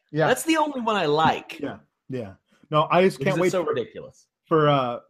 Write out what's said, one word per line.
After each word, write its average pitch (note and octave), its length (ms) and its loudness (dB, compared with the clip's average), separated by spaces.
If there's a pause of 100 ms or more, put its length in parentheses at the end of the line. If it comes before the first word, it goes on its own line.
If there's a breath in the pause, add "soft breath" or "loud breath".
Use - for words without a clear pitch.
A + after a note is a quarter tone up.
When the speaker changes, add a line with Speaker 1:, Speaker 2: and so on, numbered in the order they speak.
(100)
Speaker 1:
Yeah. D3+ 160 0
Speaker 2:
That's B3+ 180 0
the D#4+ 120 2
only C#4+ 240 -2
one A3 160 -2
I F3+ 80 0
like. D3 560 0
Speaker 1:
Yeah, A2+ 200 -10 (280)
yeah. A2+ 240 -10 (380 soft breath)
No, D#3 200 2
I F3 120 4
just F#3+ 160 2
Speaker 2:
Because G3 140 -2
Speaker 1:
can't - 40 -2
Speaker 2:
it's E3+ 60 0
Speaker 1:
wait F#3 100 2
Speaker 2:
so F3+ 100 0
Speaker 1:
for, D3+ 120 -2
Speaker 2:
ridiculous. - 520 -10 (200)
Speaker 1:
for, D3+ 240 4
uh, B2 400 0